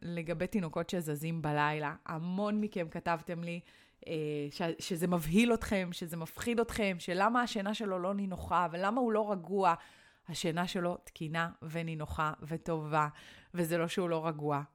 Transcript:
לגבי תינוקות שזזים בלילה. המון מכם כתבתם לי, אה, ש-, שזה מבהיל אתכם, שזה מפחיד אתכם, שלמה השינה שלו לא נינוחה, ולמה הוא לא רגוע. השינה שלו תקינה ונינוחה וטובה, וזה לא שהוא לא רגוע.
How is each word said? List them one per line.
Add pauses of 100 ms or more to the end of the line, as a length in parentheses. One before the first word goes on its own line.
לגבי
תינוקות
שזזים
בלילה. (120)
המון
מכם
כתבתם
לי, (460)
אה, (380)
ש-, (160)
שזה
מבהיל
אתכם,
שזה
מפחיד
אתכם,
שלמה
השינה
שלו
לא
נינוחה,
ולמה
הוא
לא
רגוע. (540)
השינה
שלו
תקינה (120)
ונינוחה (100)
וטובה, (460)
וזה
לא
שהוא
לא
רגוע. (120)